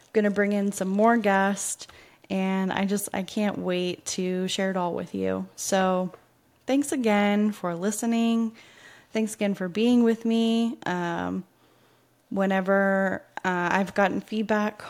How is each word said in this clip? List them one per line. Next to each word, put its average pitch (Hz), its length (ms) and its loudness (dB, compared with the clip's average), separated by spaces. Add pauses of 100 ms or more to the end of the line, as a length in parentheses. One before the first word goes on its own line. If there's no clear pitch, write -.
(140)
Gonna 208 160 4
bring 202 220 0
in 202 200 0
some 190 160 -4
more 220 300 4
guests. 196 680 0 (440)
And 190 420 0
I 196 140 0
just, 202 260 -2
I 196 100 -4
can't 208 360 -2
wait 180 480 -4
to 185 420 -2
share 190 220 -2
it 190 80 -2
all 175 160 -2
with 180 200 -6
you. 190 320 -2 (100)
So 185 560 0 (540)
thanks 277 240 0
again 208 600 2
for 175 240 -6
listening. 226 760 0 (600)
Thanks 220 220 -2
again 202 200 0
for 185 140 -6
being 233 340 4
with 226 220 2
me. 226 600 2
Um, 175 600 -4 (840)
whenever, 190 920 2 (220)
uh, 180 260 0
I've 185 240 0
gotten 196 260 2
feedback 214 680 -2